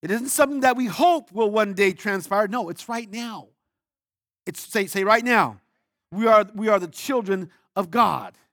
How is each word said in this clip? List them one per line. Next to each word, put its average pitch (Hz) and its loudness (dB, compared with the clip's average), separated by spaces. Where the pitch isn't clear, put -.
It 160 -10
isn't 233 -4
something 277 2
that 254 4
we 247 -2
hope 285 0
will 208 0
one 208 0
day 190 2
transpire. 196 -2
No, 202 -6
it's - -14
right 233 -8
now. 220 -12
It's, - -12
say, 196 -4
say 196 -4
right 220 4
now. 196 2
We 208 -2
are, 214 6
we 214 -4
are 208 4
the 180 -6
children 196 -4
of 185 -6
God. 165 0